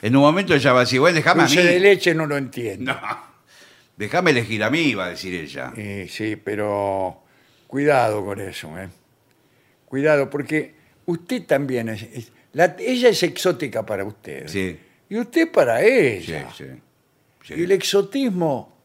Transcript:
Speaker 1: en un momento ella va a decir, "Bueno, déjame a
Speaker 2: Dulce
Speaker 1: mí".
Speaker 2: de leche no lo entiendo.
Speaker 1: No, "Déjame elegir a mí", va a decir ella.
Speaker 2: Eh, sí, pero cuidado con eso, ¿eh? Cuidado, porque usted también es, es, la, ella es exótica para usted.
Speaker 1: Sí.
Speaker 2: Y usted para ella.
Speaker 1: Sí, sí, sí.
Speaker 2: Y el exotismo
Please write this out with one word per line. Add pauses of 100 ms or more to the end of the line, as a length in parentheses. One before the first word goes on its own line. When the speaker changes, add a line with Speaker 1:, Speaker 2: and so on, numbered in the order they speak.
Speaker 1:
en
un
momento
ella
va
a
decir,
"Bueno,
déjame
a
Speaker 2:
Dulce
Speaker 1:
mí".
Speaker 2:
de
leche
no
lo
entiendo.
Speaker 1:
No, (960)
"Déjame
elegir
a
mí",
va
a
decir
ella.
Speaker 2:
Eh,
sí,
pero (460)
cuidado
con
eso,
¿eh? (1000)
Cuidado,
porque (320)
usted
también
es,
es, (220)
la,
ella
es
exótica
para
usted.
Speaker 1:
Sí. (320)
Speaker 2:
Y
usted
para
ella.
Speaker 1:
Sí,
sí, (760)
sí.
Speaker 2:
Y
el
exotismo